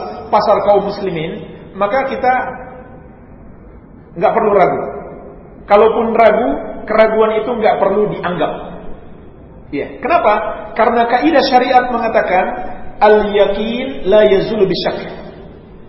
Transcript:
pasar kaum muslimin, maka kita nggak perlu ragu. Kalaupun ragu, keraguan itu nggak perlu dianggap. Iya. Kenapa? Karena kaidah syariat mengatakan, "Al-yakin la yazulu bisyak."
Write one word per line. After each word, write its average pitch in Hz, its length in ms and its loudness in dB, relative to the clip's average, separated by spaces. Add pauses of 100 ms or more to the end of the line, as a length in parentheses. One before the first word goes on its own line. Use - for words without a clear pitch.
(280)
pasar 208 400 2
kaum 202 160 4
muslimin, 180 640 -6 (240)
maka 254 400 -2
kita 247 200 0 (1900)
nggak 214 160 2
perlu 208 160 2
ragu. 170 300 2 (840)
Kalaupun 226 480 4
ragu, 226 340 4 (380)
keraguan 220 560 2
itu 254 80 -4
nggak 220 320 0
perlu 196 320 2
dianggap. 170 380 -4 (1200)
Iya. - 240 -6
Kenapa? - 340 2 (460)
Karena 233 320 2
kaidah 277 320 4
syariat 254 480 2
mengatakan, 220 540 0 (580)
"Al-yakin 214 1040 0
la 175 240 6
yazulu 196 320 0
bisyak." - 480 -2 (800)